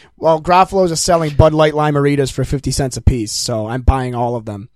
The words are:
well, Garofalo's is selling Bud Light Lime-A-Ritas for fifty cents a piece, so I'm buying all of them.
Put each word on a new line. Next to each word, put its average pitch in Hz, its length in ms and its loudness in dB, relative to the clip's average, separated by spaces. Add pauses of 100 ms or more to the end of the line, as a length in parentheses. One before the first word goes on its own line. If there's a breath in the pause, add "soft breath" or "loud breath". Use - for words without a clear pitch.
(160 loud breath)
well, 156 260 0
Garofalo's 180 500 2
is 156 80 -4
selling 165 360 0
Bud 156 180 6
Light 156 200 4
Lime-A-Ritas 143 580 2
for 131 120 -4
fifty 135 260 -4
cents 135 280 -4
a - 40 -14
piece, 113 300 0
so 110 340 -4
I'm 123 140 -4
buying 127 340 -4
all 120 220 -2
of 113 80 -8
them. 101 320 -12